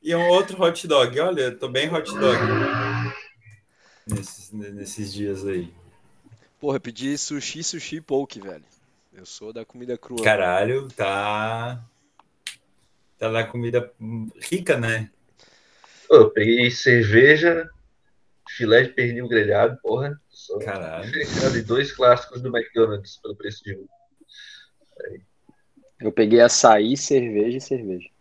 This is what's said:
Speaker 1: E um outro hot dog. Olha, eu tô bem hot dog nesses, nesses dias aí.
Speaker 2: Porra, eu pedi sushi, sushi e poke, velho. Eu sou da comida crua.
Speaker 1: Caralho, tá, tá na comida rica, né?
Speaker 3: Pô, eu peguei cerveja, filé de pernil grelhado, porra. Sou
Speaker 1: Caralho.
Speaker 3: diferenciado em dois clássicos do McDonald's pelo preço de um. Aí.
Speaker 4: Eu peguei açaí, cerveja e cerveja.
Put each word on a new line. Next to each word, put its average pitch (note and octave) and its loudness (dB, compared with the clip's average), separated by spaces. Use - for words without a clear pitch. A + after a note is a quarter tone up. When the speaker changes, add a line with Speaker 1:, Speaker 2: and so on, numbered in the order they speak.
Speaker 1:
E E3 -4
um E3+ 0
outro F#3 2
hot E3+ 0
dog. C3 2
Olha, E3+ -2
eu B2 -4
tô B2+ -10
bem C3+ -2
hot D#3 -6
dog - 2
nesses, G#2+ -12
nesses G2+ -12
dias G2+ -8
aí. F2 -8
Speaker 2:
Porra, C#3 -4
eu - -6
pedi B2+ -8
sushi, D3 -10
sushi D#3+ -10
e E3 -12
poke, C#3 -6
velho. F2+ -16
Eu F#2 -20
sou G#2+ -18
da A2+ -14
comida B2 -10
crua. A#2 -8
Speaker 1:
Caralho, G#2+ 0
tá, A2 -6
tá A2 -4
na A2+ -2
comida A#2+ 0
rica, E3+ 0
né? A2+ -4
Speaker 3:
Pô, D#3 8
eu A#2 10
peguei A#2 2
cerveja, C#3 4
filé A#2 4
de C3 -2
pernil A#2+ -4
grelhado, A2 2
porra. C3+ -4
Sou - -12
Speaker 1:
Caralho. F2+ -8
Speaker 3:
diferenciado B2+ -4
em A2+ -4
dois B2+ -2
clássicos B2 2
do B2+ -8
McDonald's A2 -2
pelo G2+ -12
preço - -14
de G2 -12
um. F#2+ -18
Aí. - -16
Speaker 4:
Eu A2 -2
peguei A#2 6
açaí, A#2 6
cerveja A#2+ 0
e C3 -10
cerveja. G#2 -8